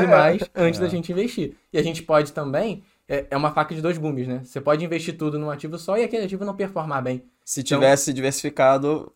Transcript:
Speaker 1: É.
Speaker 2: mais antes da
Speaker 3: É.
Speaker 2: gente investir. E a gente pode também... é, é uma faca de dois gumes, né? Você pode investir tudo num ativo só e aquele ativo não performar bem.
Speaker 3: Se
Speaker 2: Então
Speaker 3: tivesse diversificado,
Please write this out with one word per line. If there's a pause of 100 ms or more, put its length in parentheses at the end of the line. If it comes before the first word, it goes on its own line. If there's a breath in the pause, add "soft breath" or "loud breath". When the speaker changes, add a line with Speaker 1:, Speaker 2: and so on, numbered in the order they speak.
Speaker 1:
É.
Speaker 2:
mais (140)
antes
da
Speaker 3:
É.
Speaker 2:
gente
investir. (180)
E
a
gente
pode
também... (260 soft breath)
é,
é
uma
faca
de
dois
gumes,
né?
Você
pode
investir
tudo
num
ativo
só
e
aquele
ativo
não
performar
bem. (200)
Speaker 3:
Se
Speaker 2:
Então
Speaker 3:
tivesse
diversificado,